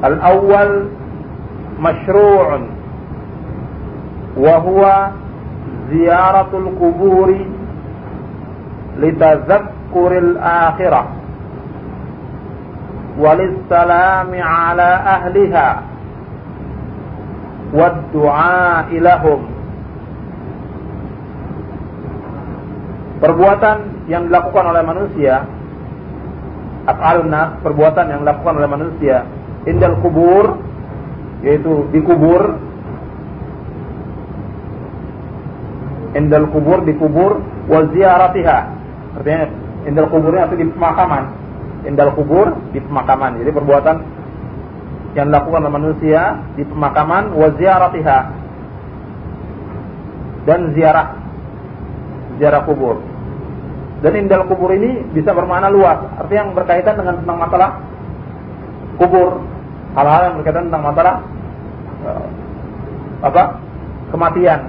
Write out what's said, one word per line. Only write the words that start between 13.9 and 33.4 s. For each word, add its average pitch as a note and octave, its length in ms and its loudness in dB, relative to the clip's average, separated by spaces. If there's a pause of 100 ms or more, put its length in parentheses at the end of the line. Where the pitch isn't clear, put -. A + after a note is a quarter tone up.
ala E3+ 460 4 (340)
ahliha F3+ 440 4 (2000)
wad E3 240 4 (160)
du'a E3 800 2
ilahum." D#3+ 480 4 (3750)
Perbuatan G3 880 4
yang E3+ 160 -2
dilakukan F3 400 4
oleh E3 160 4
manusia, D#3 640 0 (1400)
af'alun D#3+ 480 2
nas, D#3 320 0
perbuatan D#3 480 4
yang C#3+ 80 -4
dilakukan D3 400 0
oleh D3 80 2
manusia C3+ 560 0 (400)
indal E3+ 400 2
kubur, F3 560 6 (800)
yaitu D3 480 2
di D#3 160 4
kubur. E3+ 560 4 (3500)